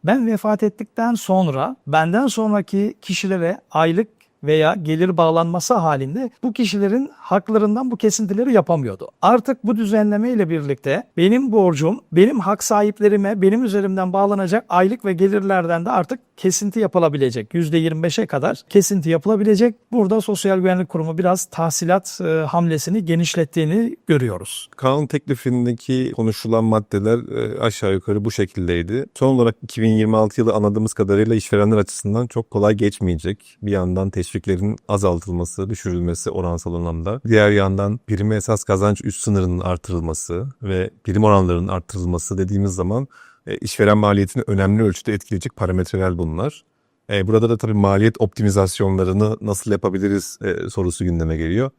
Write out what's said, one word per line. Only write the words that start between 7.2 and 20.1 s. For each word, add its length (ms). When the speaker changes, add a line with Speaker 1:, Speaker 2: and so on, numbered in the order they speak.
Speaker 1:
bu 60
kesintileri 560
yapamıyordu. 560
Artık 420
bu 120
düzenleme 540
ile 180
birlikte 560
benim 360
borcum, 480
benim 280
hak 240
sahiplerime 760
benim 220
üzerimden 480
bağlanacak 560
aylık 360
ve 80
gelirlerden 720
de 60
artık 300
kesinti 440
yapılabilecek. 720
Yüzde 240
yirmi 240
beşe 240
kadar 420
kesinti 420
yapılabilecek. 640
Burada 280